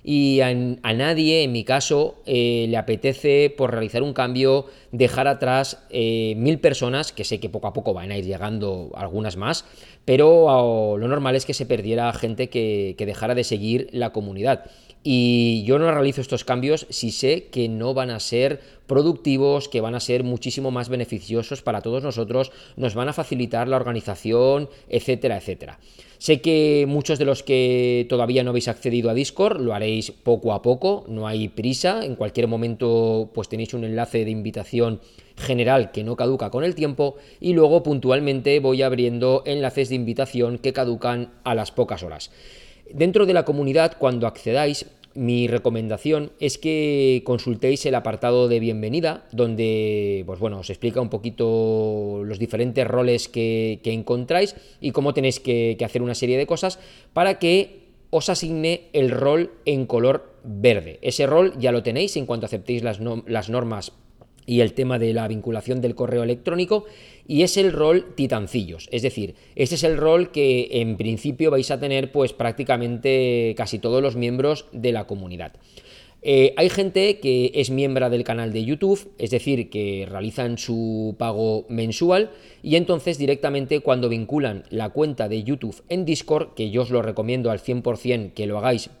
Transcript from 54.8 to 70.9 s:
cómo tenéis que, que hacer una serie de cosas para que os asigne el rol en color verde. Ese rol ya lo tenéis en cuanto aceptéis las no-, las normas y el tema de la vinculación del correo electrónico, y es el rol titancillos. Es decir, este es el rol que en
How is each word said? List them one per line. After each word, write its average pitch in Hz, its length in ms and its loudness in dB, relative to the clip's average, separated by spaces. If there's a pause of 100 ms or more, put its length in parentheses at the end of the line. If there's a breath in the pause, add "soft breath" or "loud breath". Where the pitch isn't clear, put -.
cómo 143 220 0
tenéis 135 260 0
que, 117 380 0
que 117 80 -4
hacer 120 160 -4
una 120 120 -4
serie 127 220 0
de 139 100 0
cosas 180 320 -4 (360 loud breath)
para 190 240 2
que 185 480 2 (240)
os 160 180 0
asigne 165 640 -2
el 131 180 4
rol 147 420 2 (120)
en 135 220 0
color 123 480 2 (100)
verde. 101 560 0
Ese 139 260 0
rol 165 320 4
ya 123 140 2
lo 117 100 0
tenéis 156 340 -2
en 135 100 -6
cuanto 113 200 -4
aceptéis 117 380 -4
las 107 160 -4
no-, 117 260 -6
las 110 220 -4
normas 113 440 -4 (560)
y 120 120 4
el 113 140 2
tema 127 260 -2
de 113 120 0
la 113 140 -2
vinculación 113 540 -4
del 120 160 -2
correo 120 260 -2
electrónico, 175 640 -2 (420 loud breath)
y 151 160 2
es 180 140 2
el 190 160 4
rol 160 420 2
titancillos. 104 800 -4
Es 120 100 -2
decir, 113 320 -4 (220 soft breath)
este 135 180 0
es 151 80 -4
el 160 140 2
rol 165 340 2
que 131 400 2
en 113 260 -2